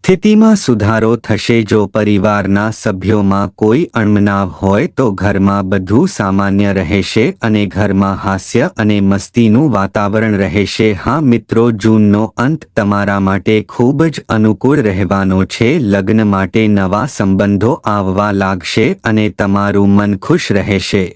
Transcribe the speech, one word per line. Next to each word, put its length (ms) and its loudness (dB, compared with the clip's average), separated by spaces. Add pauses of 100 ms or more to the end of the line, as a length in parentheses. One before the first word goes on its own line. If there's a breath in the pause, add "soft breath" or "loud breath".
સ્થિતિમાં 520 4
સુધારો 600 0
થશે. 480 -2
જો 220 2
પરિવારના 840 0
સભ્યોમાં 840 -2
કોઈ 380 0
અણમનાવ 560 0
હોય, 380 -2
તો 240 -2
ઘરમાં 580 0
બધું 380 0
સામાન્ય 680 0
રહેશે 520 0 (160)
અને 240 0
ઘરમાં 500 -2
હાસ્ય 640 -2
અને 220 0
મસ્તીનું 720 2
વાતાવરણ 640 -2
રહેશે. 600 0
હા 280 -4
મિત્રો, 500 0
જૂનનો 520 2 (140)
અંત 280 -2 (100)
તમારા 440 0
માટે 420 0
ખૂબ 440 0
જ 240 -6
અનુકૂળ 480 2
રહેવાનો 680 0
છે. 240 -2 (100)
લગ્ન 480 0
માટે 400 0
નવા 380 0
સંબંધો 680 0 (120)
આવવા 460 0
લાગશે 720 -2
અને 260 0
તમારું 600 0
મન 280 2
ખુશ 340 -2
રહેશે. 540 -2 (100)